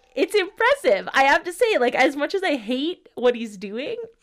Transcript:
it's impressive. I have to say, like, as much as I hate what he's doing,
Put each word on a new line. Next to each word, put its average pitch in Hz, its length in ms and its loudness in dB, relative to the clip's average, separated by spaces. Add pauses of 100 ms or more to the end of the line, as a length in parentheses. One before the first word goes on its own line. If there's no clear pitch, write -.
(160)
it's - 180 -2
impressive. 392 800 2
I 269 120 4
have 311 180 4
to 349 100 -10
say, 440 240 2
like, 240 180 2
as 269 200 2
much 294 180 -4
as 381 100 -2
I 311 120 0
hate 254 600 -6
what 240 200 2
he's 220 220 -10
doing, 220 400 -8 (260)